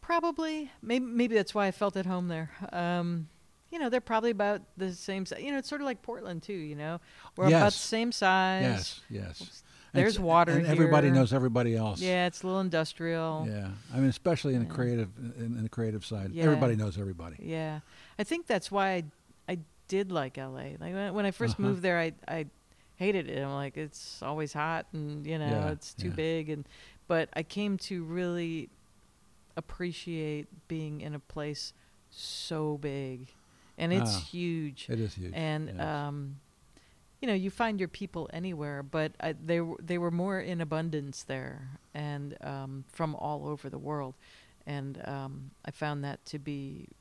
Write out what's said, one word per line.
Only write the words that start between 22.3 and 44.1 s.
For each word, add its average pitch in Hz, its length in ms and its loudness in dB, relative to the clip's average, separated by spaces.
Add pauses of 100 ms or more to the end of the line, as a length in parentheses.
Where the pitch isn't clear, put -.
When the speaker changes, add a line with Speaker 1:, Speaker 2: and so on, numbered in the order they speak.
Speaker 1:
hated 185 340 0
it. - 100 -4
I'm 139 120 -4
like, 139 240 -4
"It's - 480 -10
always 151 280 -2
hot 160 400 -2
and, 147 320 -6
you 156 140 -4
know, 151 80 0
Speaker 2:
Yeah, 104 240 2
Speaker 1:
it's - 240 -8
too 101 140 -4
Speaker 2:
yeah. 165 60 -2
Speaker 1:
big." 160 340 0
And, 147 180 -6 (400)
but 165 300 2
I 160 80 -2
came 202 340 -2
to 180 240 -6
really 170 680 -4 (840)
appreciate 160 920 -6 (200)
being 156 320 -4
in 151 140 -6
a 147 60 -8
place 147 520 -8 (380)
so - 680 -4
big. 135 500 -6 (480)
And 170 160 0
it's 117 240 4
Speaker 2:
Ah, 90 40 -2
Speaker 1:
huge. 165 680 -4
Speaker 2:
it 120 80 0
is 110 160 -2
huge, 90 200 -6
Speaker 1:
And, 156 340 -2
Speaker 2:
yes. 90 120 -8
Speaker 1:
um, 143 600 -4 (840)
you 262 60 -2
know, 214 60 4
you 190 160 0
find 220 280 0
your 185 100 0
people 170 440 -8
anywhere, 147 500 -6
but 156 380 0
I, 156 140 -2
they 160 240 0
w-, 165 220 -2
they 175 180 -2
were 170 120 0
more 185 300 0
in 170 200 -4
abundance 156 600 -2
there 131 460 -8 (260)
and, 143 500 -6
um, 135 460 -8
from 156 240 -2
all 147 320 -6
over 147 240 -6
the - 80 -8
world. 139 360 -6 (520)